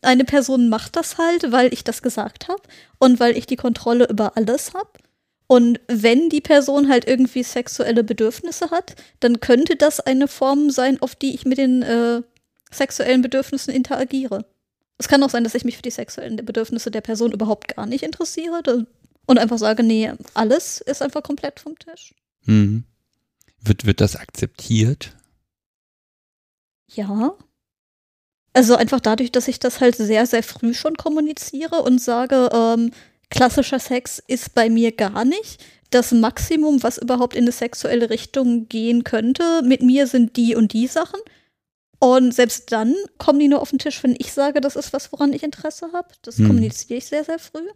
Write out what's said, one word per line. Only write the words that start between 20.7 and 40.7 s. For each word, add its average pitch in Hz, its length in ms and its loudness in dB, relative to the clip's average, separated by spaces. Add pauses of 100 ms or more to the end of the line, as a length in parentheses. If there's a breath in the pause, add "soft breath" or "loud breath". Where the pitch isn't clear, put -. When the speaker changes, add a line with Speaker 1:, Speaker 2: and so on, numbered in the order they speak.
Speaker 1:
ist - 220 -6
einfach 285 180 -6
komplett 285 380 -10
vom 311 180 -16
Tisch.“ - 380 -20 (300)
Speaker 2:
Mhm. 107 400 2 (760)
Wird, 107 240 0
wird 101 160 2
das 107 140 2
akzeptiert? - 1000 -4 (1700)
Speaker 1:
Ja. 214 460 -4 (1200)
Also 240 220 6
einfach 233 240 0
dadurch, 226 320 -2
dass 247 160 0
ich 262 120 -6
das - 200 -4
halt 240 160 6
sehr, 220 300 2
sehr 226 180 0
früh - 300 -4
schon 311 220 -4
kommuniziere 311 880 -4
und 254 200 4
sage, 247 520 2
ähm, 233 380 2 (380 soft breath)
„Klassischer 254 500 2
Sex - 480 -6
ist - 280 -6
bei 226 140 4
mir 226 220 2
gar 208 340 -4
nicht. 381 380 -4 (280 soft breath)
Das 247 200 2
Maximum, 285 720 2
was 240 140 -4
überhaupt 247 380 -2
in 247 80 2
eine 240 80 2
sexuelle 240 580 -4
Richtung 233 580 -2
gehen 233 360 0
könnte, 294 600 0
mit 254 180 4
mir 254 260 4
sind 240 280 0
die 233 200 0
und 220 180 0